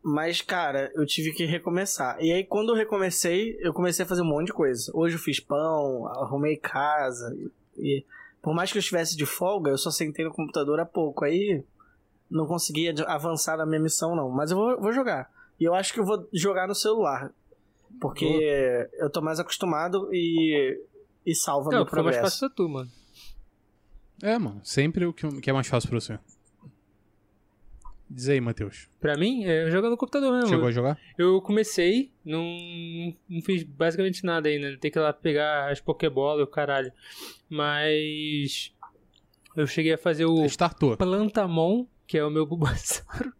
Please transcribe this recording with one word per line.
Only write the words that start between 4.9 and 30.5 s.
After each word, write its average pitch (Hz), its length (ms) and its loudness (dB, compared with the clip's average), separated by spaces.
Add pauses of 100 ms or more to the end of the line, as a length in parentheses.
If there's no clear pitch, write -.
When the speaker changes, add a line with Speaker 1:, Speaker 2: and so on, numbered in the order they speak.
Speaker 1:
Hoje 165 220 2
eu 160 40 -4
fiz 147 200 -2
pão, 147 680 -2
arrumei 139 500 -2
casa. 135 800 -2
E, - 140 -12 (260)
e 139 280 -2 (360)
por 156 120 -2
mais 180 160 0
que - 80 -2
eu 190 40 0
estivesse 170 340 0
de 151 100 0
folga, 180 460 0
eu 135 60 2
só 160 120 -2
sentei 160 360 -2
no 156 80 -6
computador 147 480 -2
há 170 40 0
pouco. 165 380 -2
Aí, 170 400 0 (680)
não 156 160 0
consegui 160 440 -2
ad-, 156 180 -2
avançar 160 480 -2
na 160 100 -2
minha 156 140 2
missão, 160 340 0
não. 143 160 0
Mas 147 220 0
eu 185 60 2
vou, 240 240 2
vou 208 100 2
jogar. 233 400 -2 (260)
E 165 60 0
eu 170 100 4
acho 190 200 0
que 226 80 -2
eu 190 40 2
vou 196 280 0
jogar 185 340 2
no 202 80 -2
celular. 156 560 0 (680)
Porque 156 240 -2
Speaker 2:
Boa. 143 640 2 (160)
Speaker 1:
eu 143 40 0
tô 165 120 -2
mais 156 180 -2
acostumado 175 720 -2
e, 160 680 2 (440)
e 165 80 0
salva 143 380 0
Speaker 3:
Não, 185 60 4
Speaker 1:
meu 151 80 4
Speaker 3:
ficou 156 180 0
mais 151 140 2
Speaker 1:
progresso. 175 220 2
Speaker 3:
fácil 269 100 -2
pra - 80 -10
tu, 180 120 0
mano. 127 220 -8 (1300)
Speaker 2:
É, 214 160 2
mano. 107 280 -4
Sempre 160 400 0
o 165 80 -2
que, - 120 -8
o 143 140 -6
que 139 100 -2
é 135 40 2
mais 135 140 2
fácil 120 220 0
pra 117 120 0
você. 107 180 -10 (1900)
Diz 127 200 -6
aí, 139 100 4
Matheus. 113 480 -4 (120)
Speaker 3:
Pra 147 180 0
mim, 220 280 0
é, 160 180 2
eu 165 80 2
jogo 202 180 2
no 240 80 0
computador 269 360 0
mesmo. 247 160 2
Speaker 2:
Chegou 123 180 4